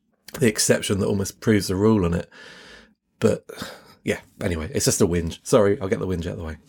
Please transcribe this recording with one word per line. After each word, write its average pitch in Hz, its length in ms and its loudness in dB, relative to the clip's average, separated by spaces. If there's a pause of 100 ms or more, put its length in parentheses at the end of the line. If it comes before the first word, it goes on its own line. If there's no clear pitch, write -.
(380)
the 120 100 4
exception 110 500 0
that 101 80 0
almost 98 340 -2
proves 104 280 2
the 92 80 -2
rule 104 280 4
on 85 100 0
it. - 140 -4 (920)
But - 240 2 (600)
yeah, 104 160 -2 (200)
anyway, 82 340 -4
it's - 100 -2
just - 160 2
a 107 60 4
whinge. 82 360 -2
Sorry, 101 380 2
I'll 95 80 -4
get 107 100 -2
the 98 80 -6
whinge 85 200 -4
out 98 60 -8
of 104 60 -12
the 85 60 -10
way. 80 120 -10 (120)